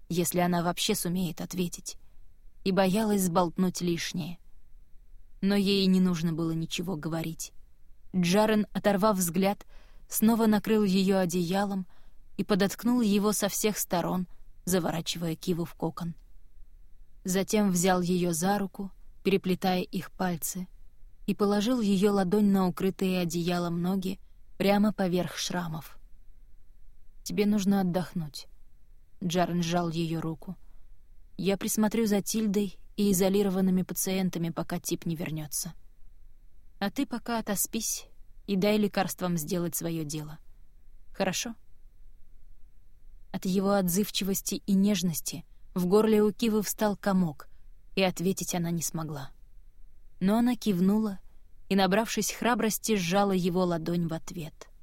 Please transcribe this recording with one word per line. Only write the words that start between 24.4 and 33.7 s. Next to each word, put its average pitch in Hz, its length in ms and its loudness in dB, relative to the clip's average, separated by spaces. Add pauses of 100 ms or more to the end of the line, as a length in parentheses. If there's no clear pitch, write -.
прямо 202 340 4
поверх 175 460 0
шрамов. 160 600 -6 (1300)
«Тебе 185 180 0
нужно 202 360 4
отдохнуть». 175 680 -2 (720)
Джарен 175 400 2
сжал 170 280 0
ее 160 320 -2
руку. 160 340 -6 (800)
«Я 190 220 0
присмотрю 220 480 2
за 202 160 2
Тильдой 208 580 -2 (160)
и 202 160 4
изолированными 190 680 4